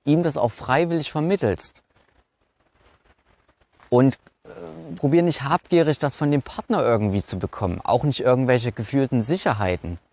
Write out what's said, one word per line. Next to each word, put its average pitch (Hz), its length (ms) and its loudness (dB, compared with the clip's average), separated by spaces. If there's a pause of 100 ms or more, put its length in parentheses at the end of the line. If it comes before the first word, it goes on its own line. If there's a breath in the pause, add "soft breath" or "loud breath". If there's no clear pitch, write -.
ihm 156 180 4
das 165 140 -2
auch 113 160 0
freiwillig 160 580 -2
vermittelst. 151 720 -2 (2000)
Und, 123 300 4 (260)
äh, - 40 -20 (480)
probier 160 260 2
nicht 170 200 0
habgierig, 156 560 2
das 143 160 -2
von 147 160 0
dem 143 120 2
Partner - 400 -4
irgendwie 107 400 2
zu - 160 -8
bekommen. 87 440 -4
Auch 120 220 0
nicht 143 160 0
irgendwelche 127 520 2
gefühlten 127 500 -2
Sicherheiten. 104 760 -2 (140)